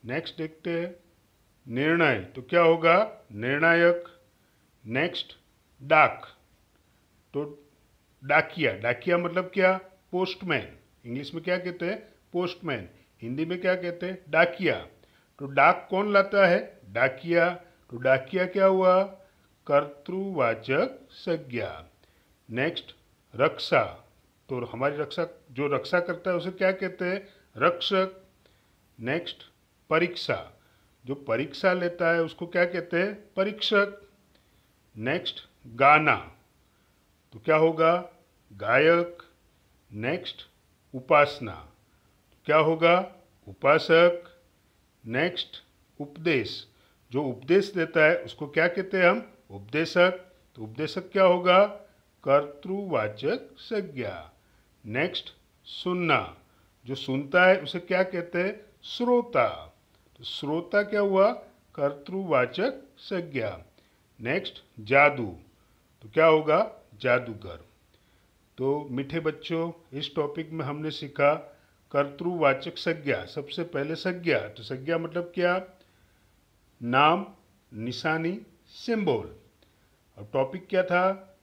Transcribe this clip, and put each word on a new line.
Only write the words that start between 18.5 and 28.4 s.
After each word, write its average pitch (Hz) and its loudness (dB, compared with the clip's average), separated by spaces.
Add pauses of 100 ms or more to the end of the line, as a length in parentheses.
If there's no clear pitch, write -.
हुआ? 185 6 (680)
कर्तृवाचक 147 -2 (140)
संज्ञा। 135 -6 (800)
नेक्स्ट, 135 -6 (380)
रक्षा। 139 0 (680)
तो 127 -6
हमारी 139 -4
रक्षा, 151 -6 (240)
जो 135 -4
रक्षा 143 0
करता 175 -6
है 175 -2
उसे 180 -6
क्या 185 0
कहते 185 -6
हैं? 196 -6 (280)
रक्षक। 185 0 (840)